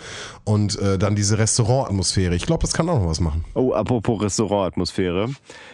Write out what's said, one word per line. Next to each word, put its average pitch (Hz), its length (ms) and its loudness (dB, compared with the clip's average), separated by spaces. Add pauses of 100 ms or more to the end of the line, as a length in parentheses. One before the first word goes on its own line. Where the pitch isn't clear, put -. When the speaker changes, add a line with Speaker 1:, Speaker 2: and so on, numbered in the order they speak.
(440)
Speaker 1:
und, 104 360 2
äh, 98 180 0
dann 104 180 2
diese 104 220 2
Restaurantatmosphäre. 101 1000 2
Ich 90 100 -2
glaub, 165 160 0
das 165 120 -2
kann 170 160 0
auch 147 120 2
noch 87 60 2
was 80 140 0
machen. 82 240 -2 (100)
Speaker 2:
Oh, 127 180 2
apropos 107 480 0
Restaurantatmosphäre. 95 1080 0 (440)